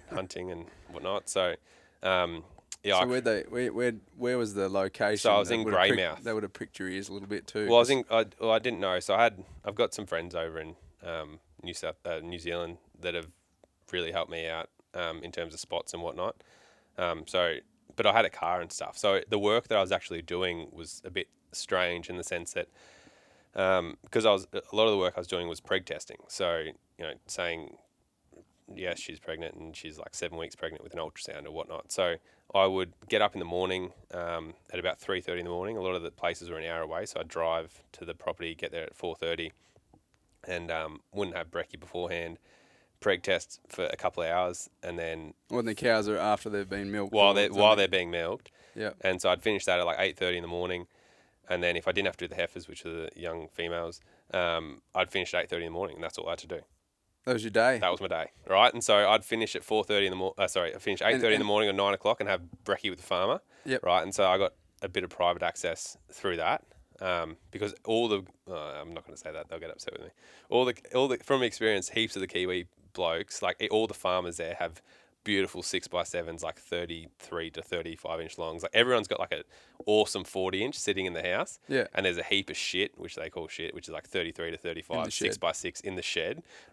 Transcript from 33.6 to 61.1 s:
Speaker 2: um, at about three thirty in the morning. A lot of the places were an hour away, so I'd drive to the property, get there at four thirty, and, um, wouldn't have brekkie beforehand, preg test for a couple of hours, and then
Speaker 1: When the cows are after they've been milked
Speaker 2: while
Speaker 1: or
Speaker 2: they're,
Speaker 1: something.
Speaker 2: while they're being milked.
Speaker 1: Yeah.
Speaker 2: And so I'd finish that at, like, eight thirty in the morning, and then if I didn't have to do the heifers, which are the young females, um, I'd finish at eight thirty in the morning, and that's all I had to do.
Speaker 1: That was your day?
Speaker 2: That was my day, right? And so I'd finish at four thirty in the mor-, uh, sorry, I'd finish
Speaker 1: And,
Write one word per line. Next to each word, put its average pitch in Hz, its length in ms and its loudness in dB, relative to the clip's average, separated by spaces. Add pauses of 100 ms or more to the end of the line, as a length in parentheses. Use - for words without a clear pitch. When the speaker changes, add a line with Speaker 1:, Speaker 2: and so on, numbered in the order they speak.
Speaker 2:
um, 85 420 -6 (180)
at 90 60 -6
about 90 200 -2
three 92 220 -2
thirty 87 200 -4
in 85 40 -6
the 87 60 -6
morning. 92 260 -4
A 104 60 -4
lot 92 120 -2
of 87 80 -4
the 82 80 -8
places 85 400 -4
were 82 80 -8
an 80 60 -8
hour 82 180 -4
away, 80 240 -6
so - 140 -8
I'd 82 80 -8
drive 82 540 -2 (100)
to - 120 -16
the 82 100 -8
property, 82 400 -6
get 85 180 -6
there 82 120 -6
at 78 120 -12
four 85 200 -6
thirty, 82 360 -4 (920)
and, 85 260 -6
um, 78 320 -6 (100)
wouldn't 95 240 -4
have 82 140 -6
brekkie 85 280 -6
beforehand, 87 600 -6 (600)
preg 92 220 2
test - 460 -2
for - 180 -4
a - 100 -4
couple 90 260 -2
of 82 80 0
hours, 90 400 -2 (120)
and 85 160 -6
then 80 360 -6 (140)
Speaker 1:
When 120 180 -2
the 110 80 -4
cows 110 340 2
are 107 100 0
after 104 320 2
they've 101 180 -2
been 98 220 -4
milked 101 220 -4
Speaker 2:
while 101 200 10
Speaker 1:
or - 20 2
Speaker 2:
they're, 101 140 6
Speaker 1:
something. 101 140 4
Speaker 2:
while 107 140 12
they're 98 120 6
being 90 220 2
milked. 85 400 -4 (240)
Speaker 1:
Yeah. 104 260 -4
Speaker 2:
And 92 200 2
so 92 100 4
I'd 87 120 2
finish 104 240 2
that 90 140 4
at, 87 60 2
like, 85 140 0
eight 92 160 0
thirty 90 220 0
in 87 40 -6
the 85 60 -8
morning, 90 380 -4 (640)
and 90 140 -2
then 87 140 2
if 82 100 -4
I 92 60 4
didn't 98 140 0
have 90 120 -2
to 90 80 -6
do - 20 -10
the - 120 -14
heifers, 90 280 -6
which - 180 -14
are 82 60 -8
the 82 240 -6
young 82 320 -8
females, 85 520 -6 (320)
um, 82 500 -2 (120)
I'd 92 160 0
finish 90 240 -4
at 87 100 2
eight - 60 -10
thirty 85 160 -4
in 82 60 -8
the 82 60 -6
morning, 87 180 -6
and 85 80 -10
that's 80 140 -8
all 82 100 -10
I 82 40 -2
had 85 80 -4
to - 80 -18
do. 85 120 -8 (640)
Speaker 1:
That 127 80 0
was 113 100 0
your 113 80 -6
day? 117 300 4
Speaker 2:
That 95 100 4
was 90 100 -2
my 98 60 -4
day, 82 240 -4 (160)
right? 101 260 8
And 123 120 -4
so 104 260 8
I'd 107 140 6
finish 113 320 -2
at - 80 -6
four 110 180 2
thirty 101 240 4
in 95 60 0
the 92 40 -4
mor-, 92 220 -2
uh, 98 80 4
sorry, 87 260 0
I'd - 80 -10
finish 98 200 -2
Speaker 1:
And, 113 120 6